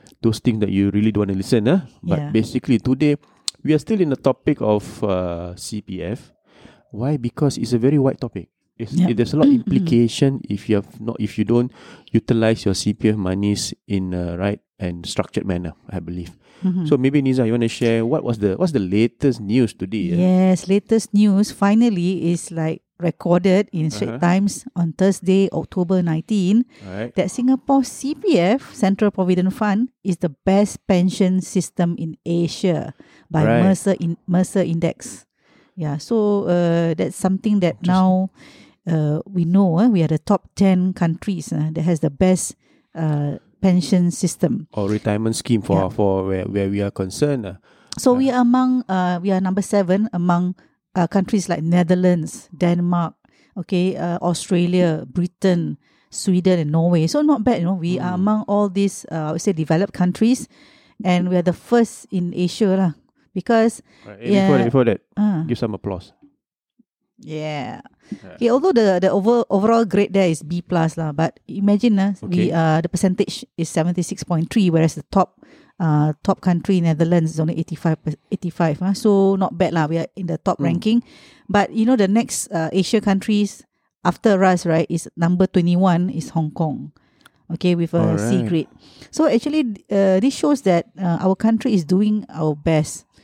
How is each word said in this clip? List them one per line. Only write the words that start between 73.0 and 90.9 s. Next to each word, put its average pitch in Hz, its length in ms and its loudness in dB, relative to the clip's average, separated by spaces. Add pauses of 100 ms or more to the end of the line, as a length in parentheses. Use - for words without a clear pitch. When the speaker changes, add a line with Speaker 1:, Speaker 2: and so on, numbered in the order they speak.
Speaker 2:
is 160 120 -6
seventy-six 175 540 -4
point 170 300 -4
three, 190 180 2
whereas 160 240 2
the 156 160 -12
top, - 300 0 (400)
uh, 151 320 2 (100)
top - 180 -2
country, 180 380 0
Netherlands, 165 540 2
is 156 80 -4
only 160 180 -2
eighty-five, 165 380 -2 (340)
eighty-five, 165 500 -2
uh, 185 120 0
so 196 420 2
not 185 240 -4
bad 175 140 0
lah. 160 160 0
We 165 100 -2
are 165 160 -4
in 180 140 -8
the 160 100 -4
top - 220 -2
Speaker 1:
Mm. 139 100 -2
Speaker 2:
ranking. 214 320 0 (460)
But, 202 240 0
you 220 160 0
know, 254 80 4
the 202 100 4
next, - 460 -2
uh, 160 180 -2
Asia 196 300 0
countries 202 640 0 (400)
after 190 400 2
us, 185 220 2
right, 165 220 2
is 160 280 -4
number 180 320 2
twenty-one, 175 640 2
is - 260 -8
Hong 156 160 -2
Kong. 147 400 -6 (580)
Okay, 180 240 0
with 170 200 -4
a 135 260 2
C 110 160 0
Speaker 1:
Alright. 117 120 0
Speaker 2:
grade. 160 200 -2 (420)
So 320 160 0
actually, 269 640 -2
uh, 196 300 2
this 262 160 0
shows 294 260 0
that, 175 380 0